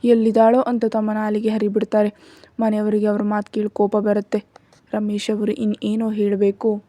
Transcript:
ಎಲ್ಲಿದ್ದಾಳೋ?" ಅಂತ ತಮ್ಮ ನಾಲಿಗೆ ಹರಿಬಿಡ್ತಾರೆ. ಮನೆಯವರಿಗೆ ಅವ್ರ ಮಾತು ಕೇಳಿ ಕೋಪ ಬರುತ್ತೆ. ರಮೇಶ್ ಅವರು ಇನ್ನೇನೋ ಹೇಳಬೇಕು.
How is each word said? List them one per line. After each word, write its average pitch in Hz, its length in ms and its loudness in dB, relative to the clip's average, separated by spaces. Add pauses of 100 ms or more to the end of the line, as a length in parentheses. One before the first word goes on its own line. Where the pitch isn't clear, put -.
ಎಲ್ಲಿದ್ದಾಳೋ?" 226 580 4
ಅಂತ 240 240 -2
ತಮ್ಮ 214 260 -2
ನಾಲಿಗೆ 214 380 -2
ಹರಿಬಿಡ್ತಾರೆ. 208 600 0 (500)
ಮನೆಯವರಿಗೆ 214 480 0
ಅವ್ರ 208 160 -2
ಮಾತು 208 280 -2
ಕೇಳಿ 208 180 -4
ಕೋಪ 208 280 0
ಬರುತ್ತೆ. 208 420 0 (520)
ರಮೇಶ್ 208 400 -4
ಅವರು 208 200 -2
ಇನ್ನೇನೋ 214 580 -2
ಹೇಳಬೇಕು. 202 640 0 (180)